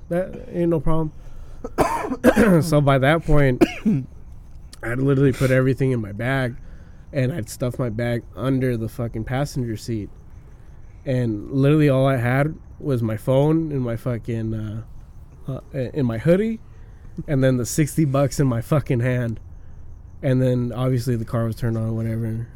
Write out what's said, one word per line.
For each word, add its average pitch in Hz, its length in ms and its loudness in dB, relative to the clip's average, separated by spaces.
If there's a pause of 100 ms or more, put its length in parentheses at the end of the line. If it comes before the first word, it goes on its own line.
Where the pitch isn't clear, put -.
(100)
That 180 240 -2 (180)
ain't 175 180 0
no 160 100 2
problem." 156 320 2 (680)
<coughs> 214 840 4
So 147 200 4
by 139 160 6
that 151 260 4
point, 143 400 6 (200)
<coughs> - 1000 -4
I'd 123 160 -2
literally 135 340 4
put 131 180 2
everything 131 420 4
in 120 100 0
my 98 100 -8
bag, 123 440 -2 (560)
and 127 200 0
I'd 135 160 -6
stuff 123 300 -4
my 123 100 -2
bag 117 360 -2 (100)
under 127 420 0
the 110 140 -4
fucking 113 340 -6
passenger 127 540 -4
seat. 110 320 -6 (960)
And 123 460 -2
literally 147 360 6
all 131 180 4
I 135 100 2
had 131 400 0 (240)
was 135 200 -2
my 110 160 -2
phone 151 540 2
and 139 120 -4
my 117 120 -4
fucking, 113 580 -4
uh, 110 300 -6 (640)
uh, 135 120 -8 (120)
in 135 320 -2
my 113 140 0
hoodie, 208 400 2 (680)
and 135 160 2
then 131 140 4
the 120 60 -2
sixty 156 400 0
bucks 143 360 0
in 139 80 4
my 117 120 -2
fucking 143 380 0
hand. 123 400 -2 (840)
And 131 220 2
then 123 300 0
obviously 127 420 0
the 110 100 -2
car 117 200 -2
was 110 100 -2
turned 113 240 -2
on, 113 160 -2
whatever, 113 600 -4